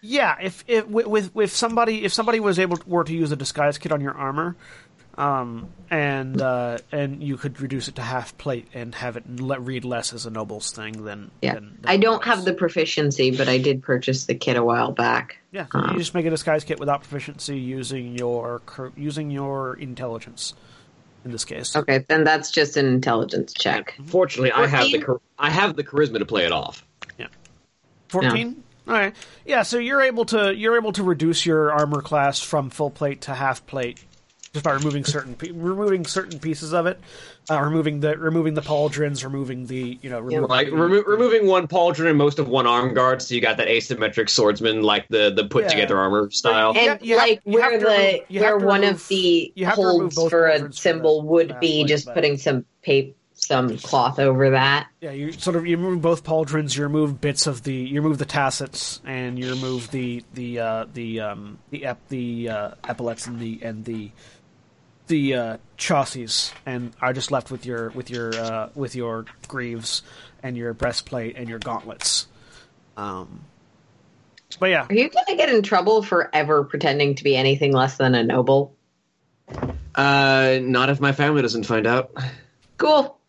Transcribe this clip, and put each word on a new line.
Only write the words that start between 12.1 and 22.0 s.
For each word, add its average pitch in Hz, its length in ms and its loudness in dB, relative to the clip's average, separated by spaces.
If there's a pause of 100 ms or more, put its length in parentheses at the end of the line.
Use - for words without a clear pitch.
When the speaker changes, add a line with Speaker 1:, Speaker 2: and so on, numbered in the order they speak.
Speaker 1:
otherwise. 233 140 2
Speaker 2:
have 185 80 -6
the 185 80 0
proficiency, 151 840 0
but 131 140 2
I 127 80 4
did 135 260 0
purchase 131 440 -2
the 117 80 -2
kit 127 200 -2
a 120 80 2
while 120 300 0
back. 120 420 -2 (160)
Speaker 1:
Yeah, 185 220 -10
so 139 60 0
Speaker 2:
Um, - 120 0
Speaker 1:
you 175 60 -2
just 170 160 -4
make 170 120 0
a 165 40 2
disguise 156 340 0
kit 151 160 -6
without 143 220 -2
proficiency 143 580 -10
using 127 580 -8
your 120 480 -4
cur-, - 300 -14
using 147 340 -6
your 139 480 -6
intelligence 123 760 -10 (720)
in 123 80 -10
this 110 100 -8
case. - 320 -8
Speaker 2:
Okay, 135 320 0